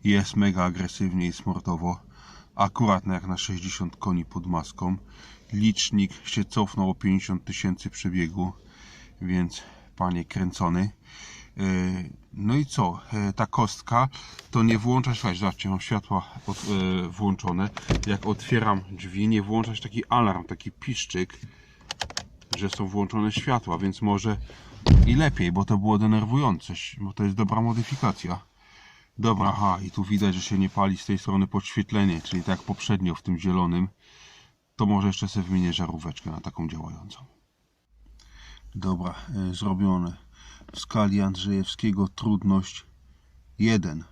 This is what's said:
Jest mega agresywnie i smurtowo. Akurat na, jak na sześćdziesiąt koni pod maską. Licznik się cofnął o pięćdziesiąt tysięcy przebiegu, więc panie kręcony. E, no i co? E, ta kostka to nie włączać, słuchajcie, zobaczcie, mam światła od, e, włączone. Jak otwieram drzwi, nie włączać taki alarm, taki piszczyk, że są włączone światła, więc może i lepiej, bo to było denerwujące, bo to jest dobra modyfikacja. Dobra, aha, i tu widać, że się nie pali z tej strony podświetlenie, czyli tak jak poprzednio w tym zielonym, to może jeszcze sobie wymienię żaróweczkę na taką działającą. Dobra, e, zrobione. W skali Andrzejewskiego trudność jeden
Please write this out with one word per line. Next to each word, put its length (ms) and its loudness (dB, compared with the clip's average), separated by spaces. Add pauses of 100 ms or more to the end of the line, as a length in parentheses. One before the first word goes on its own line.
Jest 320 4
mega 280 4
agresywnie 640 0
i 60 -2
smurtowo. 640 -4 (560)
Akurat 500 2
na, 80 -2
jak 140 -4
na 100 -4
sześćdziesiąt 580 -6
koni 300 -2
pod 220 -8
maską. 480 -2 (580)
Licznik 580 2 (120)
się 220 -4
cofnął 440 0
o 60 0
pięćdziesiąt 500 0
tysięcy 440 -4
przebiegu, 640 -2 (680)
więc 420 -2 (320)
panie 300 -2
kręcony. 680 -2 (640)
E, 60 -4 (720)
no 220 0
i 100 2
co? 340 0 (140)
E, 200 -2
ta 120 0
kostka 640 0 (420)
to 120 4
nie 140 6
włączać, 400 2
słuchajcie, 220 -2
zobaczcie, 300 -2
mam 100 -2
światła 460 -2 (220)
od, 100 -6
e, 520 -2
włączone. 600 -2 (380)
Jak 200 -2
otwieram 540 0 (100)
drzwi, 360 -2
nie 140 4
włączać 400 -2
taki 240 -6
alarm, 380 4
taki 280 -10
piszczyk, 680 -6 (1160)
że 120 -2
są 180 -4
włączone 440 0
światła, 460 -2
więc 240 -2
może 360 2 (680)
i 80 6
lepiej, 360 4
bo 140 2
to 120 2
było 200 4
denerwujące, 760 2 (280)
bo 120 -8
to 100 -2
jest 120 2
dobra 260 2
modyfikacja. 800 -2 (800)
Dobra, 320 4
aha, 360 2
i 60 -10
tu 120 -4
widać, 320 2
że 60 -4
się 160 -2
nie 120 2
pali 280 0
z 80 -14
tej 120 0
strony 300 0
podświetlenie, 760 0
czyli 220 -4
tak 140 0
jak 80 -14
poprzednio 500 -2
w 60 -14
tym 180 -2
zielonym, 480 2 (880)
to 100 2
może 220 4
jeszcze 200 -2
sobie 200 -4
wymienię 260 2
żaróweczkę 580 -6
na 100 -10
taką 260 -8
działającą. 520 -12 (1600)
Dobra, 400 -2 (340)
e, 40 -4
zrobione. 640 0 (560)
W 60 -12
skali 420 2
Andrzejewskiego 840 0
trudność 760 0 (760)
jeden 520 2